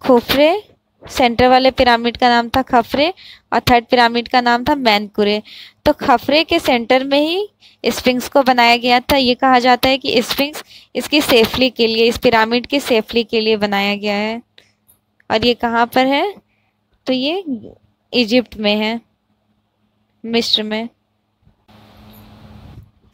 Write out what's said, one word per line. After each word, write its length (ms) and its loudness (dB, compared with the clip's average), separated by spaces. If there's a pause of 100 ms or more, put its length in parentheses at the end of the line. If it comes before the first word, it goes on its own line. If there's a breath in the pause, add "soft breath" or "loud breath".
खुफरे, 680 2 (420)
सेंटर 380 0
वाले 220 4
पिरामिड 460 0
का 120 2
नाम 200 2
था 140 -2
खफरे 520 -2 (380 loud breath)
और 80 0
थर्ड 240 2
पिरामिड 440 0
का 120 0
नाम 240 0
था 100 0
मैनकुरे। 680 -2 (420 loud breath)
तो 80 2
खफरे 520 0
के 140 -2
center 460 0
में 160 0
ही 280 -4 (380 soft breath)
sphinx 420 -2
को 140 2
बनाया 340 4
गया 240 0
था। 160 -2
ये 180 2
कहा 240 2
जाता 300 2
है 100 0
कि 240 -2
sphinx 420 -6 (300 soft breath)
इसकी 260 -2
सेफ्टी 500 2
के 160 -2
लिए, 180 0
इस 140 0
pyramid 480 0
की 140 -2
सेफ्टी 440 -2
के 160 -4
लिए 160 0
बनाया 400 -2
गया 180 -4
है। 280 -6 (880 soft breath)
और 160 0
ये 80 2
कहाँ 320 -2
पर 200 0
है? 280 -2 (720)
तो 60 -2
ये 320 -4 (680)
इजिप्ट 440 0
में 200 -2
है, 240 -4 (1200)
मिस्र 380 -2
में। 260 -6 (2250)